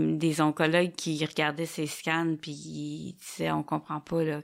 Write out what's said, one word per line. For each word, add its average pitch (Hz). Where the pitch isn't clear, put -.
des 156
oncologues 160
qui 156
regardaient 151
ses 160
scans 160
puis 151
ils 156
disaient, « -
On 156
comprend 151
pas, 165
là, 151